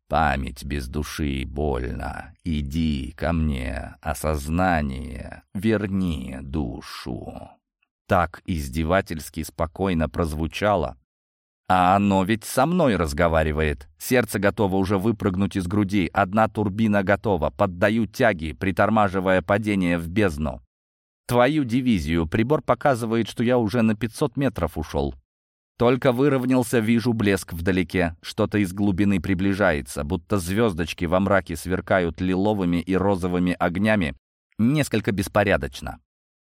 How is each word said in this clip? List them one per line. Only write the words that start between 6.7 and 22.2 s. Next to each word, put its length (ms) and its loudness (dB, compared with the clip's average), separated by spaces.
Так 380 0
издевательски 1000 -2
спокойно 640 -2
прозвучало. 880 -2
А 220 6
оно 300 4
ведь 180 0
со 220 0
мной 320 2
разговаривает. 880 0
Сердце 420 0
готово 360 2
уже 220 2
выпрыгнуть 580 0
из 120 0
груди. 440 2
Одна 380 2
турбина 520 0
готова. 480 0
Поддаю 580 0
тяги, 440 0
притормаживая 920 2
падение 560 2
в 120 -6
бездну. 520 -2
Твою 360 4
дивизию. 640 2